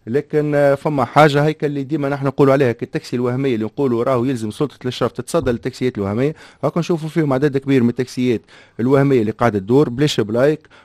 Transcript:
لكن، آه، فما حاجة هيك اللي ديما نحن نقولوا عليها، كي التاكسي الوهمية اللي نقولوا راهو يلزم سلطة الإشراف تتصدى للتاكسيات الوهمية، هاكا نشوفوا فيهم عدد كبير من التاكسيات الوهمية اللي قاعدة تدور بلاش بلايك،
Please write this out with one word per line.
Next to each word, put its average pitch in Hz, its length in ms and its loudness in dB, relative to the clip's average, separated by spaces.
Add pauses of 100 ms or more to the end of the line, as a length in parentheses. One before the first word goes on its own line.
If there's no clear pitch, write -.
لكن، 147 480 -2
آه، 143 200 4
فما 139 300 -2
حاجة 147 400 4
هيك 156 180 -2
اللي 143 200 -4
ديما 143 260 -4
نحن 139 160 -4
نقولوا 139 280 4
عليها، 135 180 2
كي 120 140 -8
التاكسي - 300 -8
الوهمية 123 400 -2
اللي 110 100 -4
نقولوا 120 380 -2
راهو 123 220 0
يلزم 113 260 -4
سلطة 139 300 -6
الإشراف 123 300 -4
تتصدى 127 400 -4
للتاكسيات 123 460 -4
الوهمية، 110 380 -2 (280)
هاكا 151 160 -2
نشوفوا 160 300 -4
فيهم 151 240 0
عدد 135 240 0
كبير 135 260 2
من 120 60 4
التاكسيات 123 520 -2 (380)
الوهمية 135 400 4
اللي 107 120 0
قاعدة 110 280 0
تدور 120 300 2
بلاش 131 300 -2
بلايك، 123 480 0 (180)